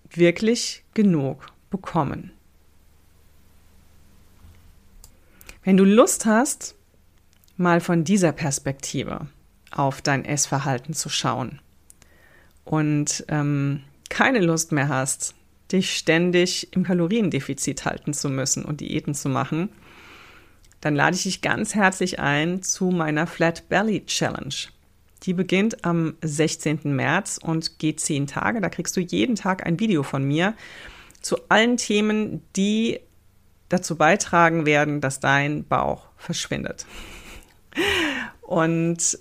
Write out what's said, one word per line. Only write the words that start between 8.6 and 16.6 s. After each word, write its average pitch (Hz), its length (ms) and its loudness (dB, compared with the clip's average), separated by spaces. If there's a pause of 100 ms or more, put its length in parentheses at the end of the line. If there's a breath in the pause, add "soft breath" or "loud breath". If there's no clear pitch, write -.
auf 139 320 -2
dein 139 240 -2
Essverhalten 139 680 -2
zu - 160 -6
schauen 127 520 -4 (1040 soft breath)
und, 151 640 0
ähm, 143 560 -2 (260)
keine 233 300 2
Lust 165 320 2
mehr 143 160 2
hast, 135 460 -4 (360)
dich 185 260 0
ständig 175 760 2